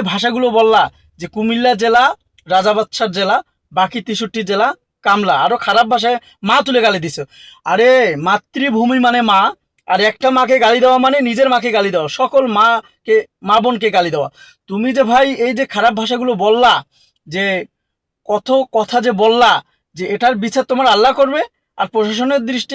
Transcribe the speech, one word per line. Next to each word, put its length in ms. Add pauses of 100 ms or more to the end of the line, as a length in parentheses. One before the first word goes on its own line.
(120)
ভাষাগুলো 360 (100)
বললা 240 (380)
যে 160
কুমিল্লা 460
জেলা 220 (500)
রাজা 240
বাদশার 400
জেলা, 200 (340)
বাকি 360
তেষট্টি 420
জেলা 180 (380)
কামলা, 300 (100)
আরো 100 (100)
খারাপ 280
ভাষায় 240 (300)
মা 180
তুলে 200
গালি 200
দিছে। 160 (500)
আরে 180 (380)
মাতৃভূমি 760
মানে 140 (120)
মা, 80 (480)
আর 120 (120)
একটা 160 (100)
মাকে 280
গালি 180
দেওয়া 220
মানে 120 (120)
নিজের 240
মাকে 240
গালি 180
দেওয়া, 120 (120)
সকল 240 (140)
মাকে, 580 (320)
মা 160
বোনকে 340
গালি 180
দেওয়া। 140 (400)
তুমি 280
যে 140
ভাই 140 (200)
এই 140
যে 40 (100)
খারাপ 280
ভাষাগুলো 300 (140)
বললা, 280 (540)
যে 180 (840)
কত 200 (280)
কথা 280
যে 80 (100)
বললা, 280 (460)
যে 60 (120)
এটার 280
বিচার 280
তোমার 240
আল্লাহ 240
করবে, 220 (380)
আর 140
প্রশাসনের 560
দৃষ্টি 260